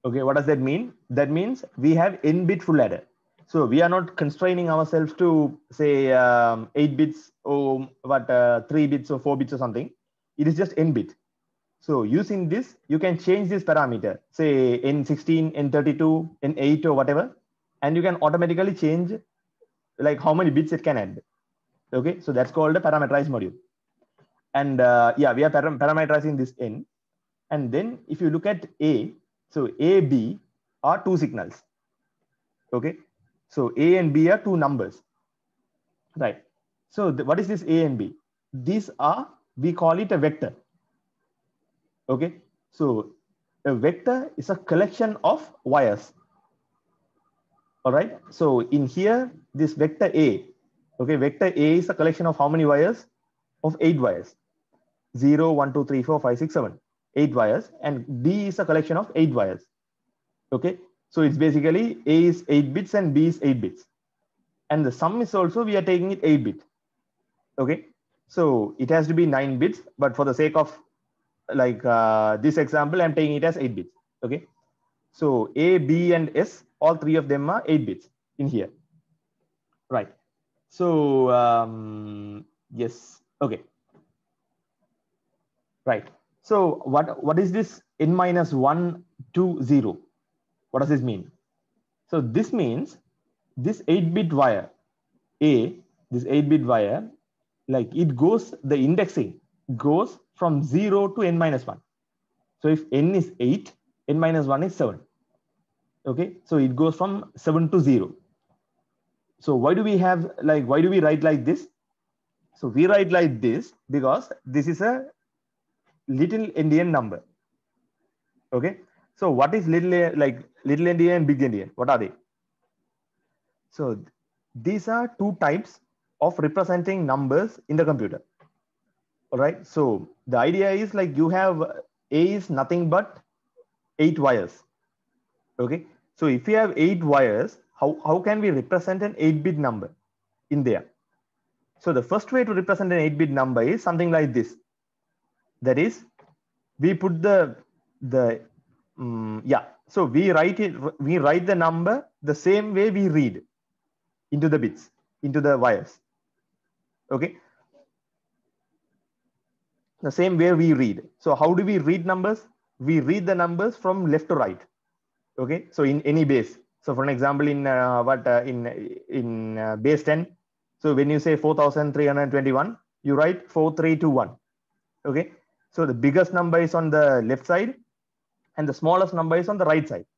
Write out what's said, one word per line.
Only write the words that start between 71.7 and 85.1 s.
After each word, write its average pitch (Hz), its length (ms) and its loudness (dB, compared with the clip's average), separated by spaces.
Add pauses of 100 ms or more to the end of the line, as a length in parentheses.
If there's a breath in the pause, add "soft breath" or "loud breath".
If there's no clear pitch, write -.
uh, 110 520 2
this 151 220 0
example, 151 420 0
I'm 160 140 0
taking 151 220 0
it 143 80 -2
as 165 120 0
eight 127 180 -4
bits. 95 220 -12 (260)
Okay. 131 220 -8 (680)
So 127 440 0
A, 180 220 2
B, 165 340 2
and 165 240 0
S, 190 280 -4 (140)
all 160 160 4
three 156 220 0
of 151 100 0
them 139 220 -2
are 220 180 -2
eight 147 200 2
bits - 240 -12 (260)
in 139 100 -4
here. 117 220 -4 (1200)
Right. 110 240 -6 (560)
So, 147 600 2
um, 107 1120 -2 (260)
yes. 117 520 -10 (180)
Okay. 113 220 -6 (2250)